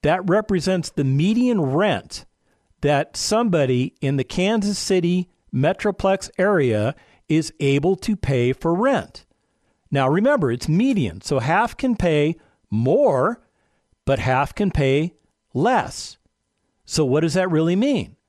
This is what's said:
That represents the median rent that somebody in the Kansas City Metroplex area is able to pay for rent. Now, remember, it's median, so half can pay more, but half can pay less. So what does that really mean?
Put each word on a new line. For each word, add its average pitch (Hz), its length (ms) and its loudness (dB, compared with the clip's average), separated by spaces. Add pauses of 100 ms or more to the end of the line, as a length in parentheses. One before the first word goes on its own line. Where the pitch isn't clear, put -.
That 180 260 0
represents 185 600 0
the - 140 -4
median 202 580 2
rent 147 640 -2 (560)
that 143 340 0
somebody 156 880 0
in 139 160 -2
the 131 80 -2
Kansas 202 520 -2
City 180 520 0 (240)
Metroplex 190 840 -2
area 139 580 0 (340)
is 156 320 0
able 143 340 2
to 208 220 -4
pay 127 340 0
for 165 220 -2
rent. 226 520 -2 (640)
Now, 135 200 0
remember, 202 420 2
it's 123 160 -6
median, 170 540 0
so 139 180 -2
half 175 380 -2
can 254 180 -2
pay 160 400 0 (340)
more, 135 720 0 (640)
but 135 140 0
half 131 340 0
can 202 180 -2
pay 147 420 0 (400)
less. 160 640 -2 (680)
So - 220 -2
what 139 160 0
does 165 140 -2
that 185 140 0
really 165 280 2
mean? 247 400 -2 (120)